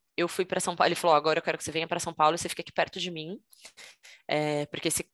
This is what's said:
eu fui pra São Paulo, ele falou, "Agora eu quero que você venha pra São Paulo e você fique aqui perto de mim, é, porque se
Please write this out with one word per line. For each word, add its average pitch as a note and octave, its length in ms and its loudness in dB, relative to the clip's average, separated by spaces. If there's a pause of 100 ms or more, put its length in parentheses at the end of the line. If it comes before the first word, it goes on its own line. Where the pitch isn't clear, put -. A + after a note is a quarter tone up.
(160)
eu E3+ 120 0
fui - 160 -2
pra F#3 160 -4
São F3 160 -2
Paulo, F3 120 6
ele E3+ 60 0
falou, E3 220 6
"Agora D#3 220 2
eu E3 40 -4
quero E3 160 -2
que - 60 -14
você D#3 80 -8
venha E3 160 -2
pra F3 120 -2
São E3 140 -6
Paulo D#3 220 4
e - 20 -4
você E3+ 100 -4
fique - 140 -8
aqui - 100 -14
perto F3+ 280 -2
de F3+ 100 -4
mim, E3 280 -8 (920)
é, D3 380 0
porque - 240 -4
se - 240 -2